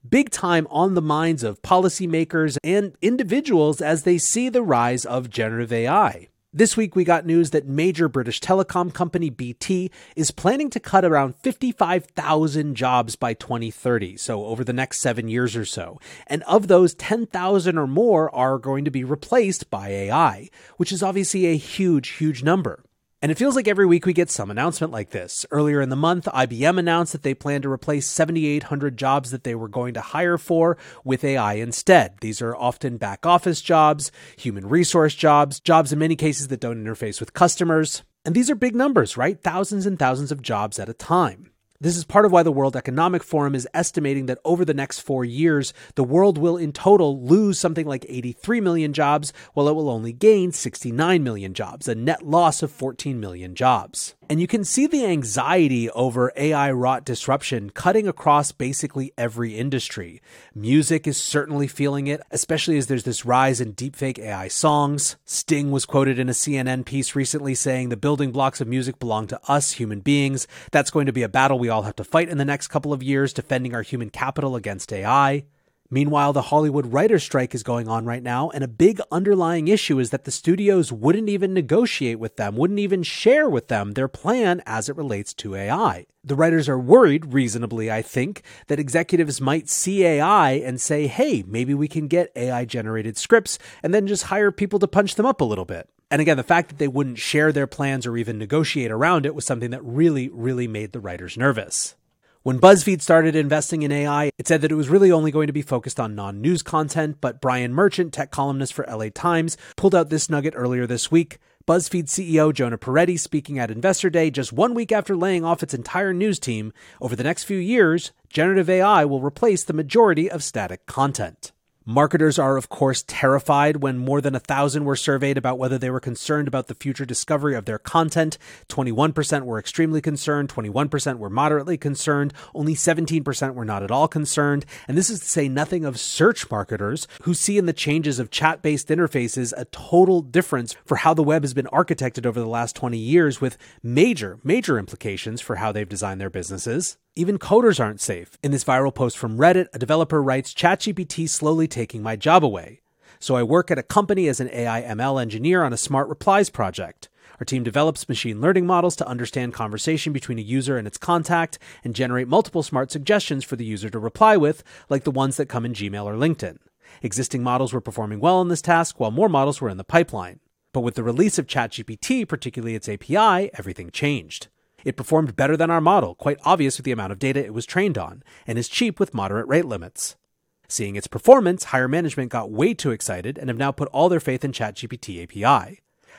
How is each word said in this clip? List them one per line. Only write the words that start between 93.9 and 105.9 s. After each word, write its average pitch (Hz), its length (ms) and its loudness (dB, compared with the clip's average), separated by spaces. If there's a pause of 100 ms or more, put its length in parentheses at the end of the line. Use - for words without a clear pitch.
then 202 140 0
just 202 160 -4
hire 208 260 0
people 202 300 -4
to 196 80 2
punch 202 260 0
them 214 120 0
up 269 140 0
a 147 40 2
little 104 200 -4
bit." 82 240 -10 (220)
And 143 100 2
again, 156 160 4
the 131 60 -4
fact 170 280 2
that 143 80 -20
they 147 100 0
wouldn't 131 300 -4
share 151 340 2
their 139 160 0
plans 135 380 -4
or 117 100 -4
even 113 220 -4
negotiate 123 520 -2
around 143 340 2
it 156 120 -4
was 143 100 -8
something 120 240 -4
that 127 140 -10
really, 135 480 0
really 123 340 -4
made 107 240 -8
the 123 100 -12
writers 90 360 -12
nervous. 113 580 -2 (500)
When 127 160 0
BuzzFeed 190 420 8
started 160 320 4
investing 151 480 0
in 143 80 -2
A 143 160 0
I, 147 320 0
it - 80 -8
said 160 140 4
that 151 100 0
it 156 60 0
was 147 120 0
really 190 220 8
only 156 220 4
going 151 160 2
to 147 40 -4
be 143 100 -2
focused 127 360 -4